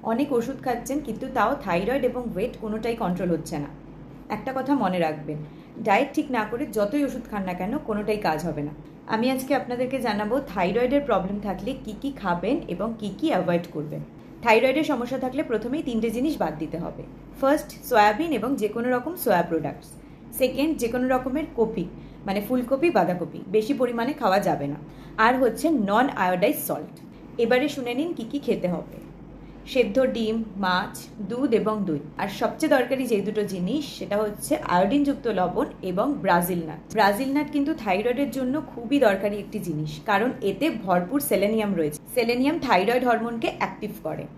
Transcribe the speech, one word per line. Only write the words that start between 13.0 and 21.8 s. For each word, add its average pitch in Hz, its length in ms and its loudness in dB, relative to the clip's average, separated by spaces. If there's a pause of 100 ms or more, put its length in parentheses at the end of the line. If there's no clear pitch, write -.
কি 311 140 0
অ্যাভয়েড 175 320 2 (100)
করবেন। 151 260 -6 (420)
থাইরয়েডের 254 480 6
সমস্যা 240 320 -2
থাকলে 254 180 -2 (100)
প্রথমেই 240 380 -2
তিনটে 226 280 0
জিনিস 285 160 0 (100)
বাদ 156 180 -2
দিতে 160 220 -6
হবে। - 200 -8 (360)
ফার্স্ট, 285 300 2 (200)
সয়াবিন 220 500 6
এবং 226 100 -2 (120)
যে 208 140 0
কোনো 233 200 -2
রকম 277 180 -2 (100)
সয়া 180 260 4
প্রোডাক্টস। 151 400 -4 (500)
সেকেন্ড, 262 320 2 (100)
যে 233 120 0
কোনো 254 120 0 (100)
রকমের 262 320 -2 (100)
কপি, 196 280 0 (420)